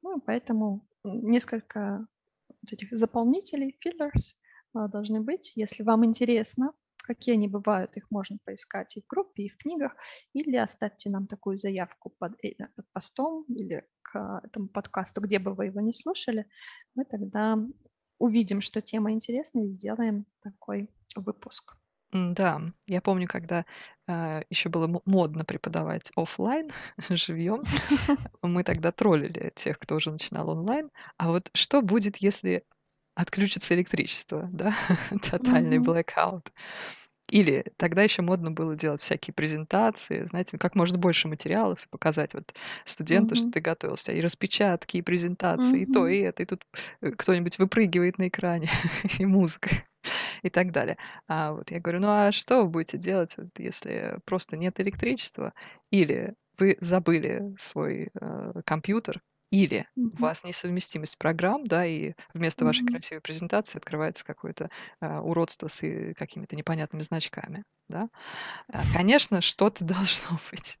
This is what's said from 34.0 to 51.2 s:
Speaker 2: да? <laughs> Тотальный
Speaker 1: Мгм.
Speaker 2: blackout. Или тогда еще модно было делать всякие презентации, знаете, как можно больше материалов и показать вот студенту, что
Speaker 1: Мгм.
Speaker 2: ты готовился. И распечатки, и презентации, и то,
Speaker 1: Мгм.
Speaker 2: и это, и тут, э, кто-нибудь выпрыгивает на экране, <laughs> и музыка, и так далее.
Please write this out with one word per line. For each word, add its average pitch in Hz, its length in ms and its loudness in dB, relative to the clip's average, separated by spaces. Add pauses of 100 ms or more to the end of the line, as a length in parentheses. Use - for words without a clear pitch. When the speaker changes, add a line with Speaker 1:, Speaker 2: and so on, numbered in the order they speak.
Speaker 2:
да? 185 220 0 (140)
<laughs> 202 340 0
Тотальный 170 560 4
Speaker 1:
Мгм. 160 40 4
Speaker 2:
blackout. 165 680 2 (840)
Или 165 340 6 (120)
тогда 175 280 4
еще 208 180 4
модно 170 300 2
было 156 240 -2
делать 151 240 0
всякие - 340 -2
презентации, 160 920 0
знаете, 175 320 -4
как - 180 2
можно 180 220 4
больше 175 300 4
материалов 175 580 0
и - 40 -20
показать 156 440 0
вот - 200 -12 (300)
студенту, 220 520 4
что 233 120 2
Speaker 1:
Мгм. 240 40 -2
Speaker 2:
ты 160 80 0
готовился. - 520 -2
И 165 80 0
распечатки, 175 800 0
и 175 40 -2
презентации, 180 800 2
и - 40 -2
то, 220 200 4
Speaker 1:
Мгм. - 20 2
Speaker 2:
и 190 120 4
это, 180 240 0
и - 20 -8
тут, 185 160 -6 (400)
э, 147 100 -2
кто-нибудь 175 460 2
выпрыгивает 180 600 4
на 185 100 2
экране, 170 400 -2
<laughs> - 520 -2
и 190 60 2
музыка, 190 440 4 (720)
и 185 80 -2
так 180 220 2
далее. - 260 0 (300)